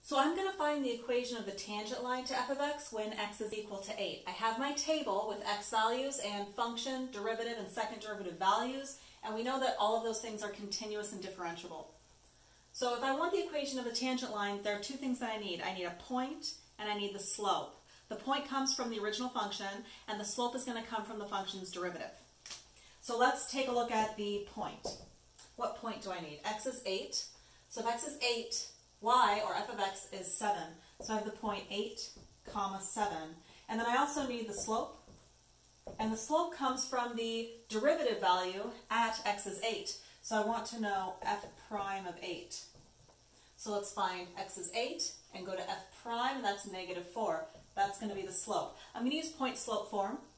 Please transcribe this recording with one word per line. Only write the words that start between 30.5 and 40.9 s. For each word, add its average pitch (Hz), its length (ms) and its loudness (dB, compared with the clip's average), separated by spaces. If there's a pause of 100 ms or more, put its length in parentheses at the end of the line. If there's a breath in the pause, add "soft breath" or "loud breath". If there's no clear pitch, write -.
So 220 120 -2
I - 40 2
have 208 80 0
the 214 60 -2
point 196 400 -4
eight, - 380 -4 (420)
comma, 196 300 -2
seven. 165 540 0 (340 loud breath)
And 226 100 0
then 254 80 2
I 247 100 6
also 285 300 4
need 233 200 -2
the 208 60 -4
slope. 220 440 0 (1040)
And 220 120 4
the 220 60 0
slope 339 380 6
comes 262 300 2
from 240 300 0
the 226 340 -2 (200)
derivative 247 500 4
value 190 520 4 (180 loud breath)
at 226 360 4
x 202 200 0
is 185 180 -4
eight. 214 340 -2 (240 loud breath)
So 220 140 -2
I 214 100 4
want 220 220 2
to 226 140 -6
know 190 320 0 (100)